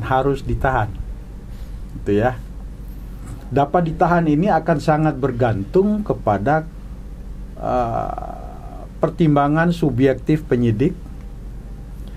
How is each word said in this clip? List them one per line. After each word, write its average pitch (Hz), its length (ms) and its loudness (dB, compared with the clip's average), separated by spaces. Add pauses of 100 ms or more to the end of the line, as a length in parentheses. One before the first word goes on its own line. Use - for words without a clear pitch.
"harus 135 420 2
ditahan", 117 460 2 (1040)
gitu 101 240 2
ya. 123 160 2 (1120)
Dapat 160 460 2
ditahan 170 320 4
ini 160 240 4
akan 160 260 2
sangat 151 400 2
bergantung 127 880 2
kepada, 131 640 2 (880)
eh, - 1300 -4 (160)
pertimbangan 156 720 4
subjektif 135 720 2
penyidik 120 480 2 (1200)